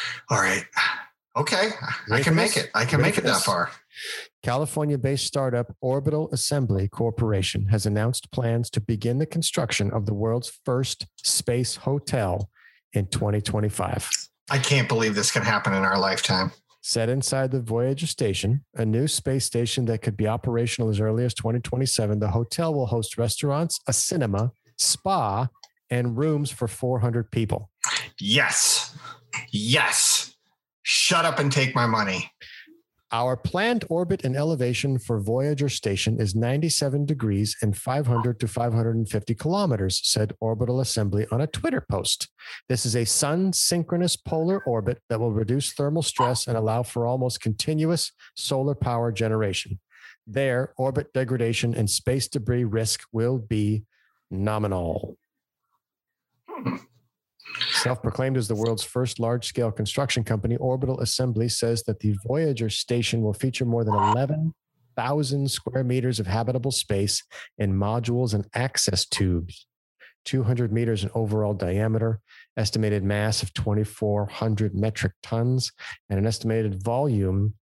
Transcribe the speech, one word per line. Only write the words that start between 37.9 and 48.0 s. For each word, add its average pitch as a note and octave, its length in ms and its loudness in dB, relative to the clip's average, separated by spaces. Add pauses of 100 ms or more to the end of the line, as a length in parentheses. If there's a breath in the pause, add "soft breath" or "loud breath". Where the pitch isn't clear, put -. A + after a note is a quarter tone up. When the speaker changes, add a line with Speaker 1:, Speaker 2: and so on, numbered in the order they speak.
Speaker 2:
hundred A#2+ 360 2
to A2+ 80 -2
five A#2 240 -2
hundred A2+ 240 2
and A2 100 0
fifty A2 260 -2
kilometers, C#3+ 720 0
said G#2+ 380 0
Orbital A#2 400 0
Assembly G#2 500 0
on B2 80 0
a D3+ 80 0
Twitter - 420 -2
post. - 380 -2 (400 loud breath)
This B2 180 0
is A#2 120 2
a A#2 80 2
sun E3+ 480 2
synchronous E3+ 640 2
polar E3+ 480 0
orbit A#2 420 0
that A2+ 140 -2
will A#2+ 100 2
reduce A2+ 400 0
thermal D3 320 -2
stress B2 440 0
and A#2+ 100 0
allow A2 260 2
for A#2+ 220 -2
almost B2+ 340 -2
continuous D#3 720 0 (240 loud breath)